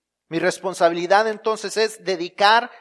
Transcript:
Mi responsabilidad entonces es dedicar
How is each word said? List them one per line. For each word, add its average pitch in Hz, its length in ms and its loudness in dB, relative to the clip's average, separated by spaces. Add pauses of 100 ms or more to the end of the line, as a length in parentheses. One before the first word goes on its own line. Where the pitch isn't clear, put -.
(280)
Mi 160 120 -4
responsabilidad 175 880 0
entonces 214 480 -6
es 220 260 -2
dedicar 196 800 0